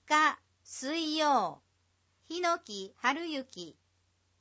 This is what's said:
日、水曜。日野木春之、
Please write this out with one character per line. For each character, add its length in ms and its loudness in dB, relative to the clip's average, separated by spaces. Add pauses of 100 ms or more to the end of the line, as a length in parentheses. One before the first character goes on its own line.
日、 320 4 (280)
水 500 -4
曜。 460 2 (680)
日 140 -6
野 180 2
木 380 -12
春 320 0
之、 480 -10 (640)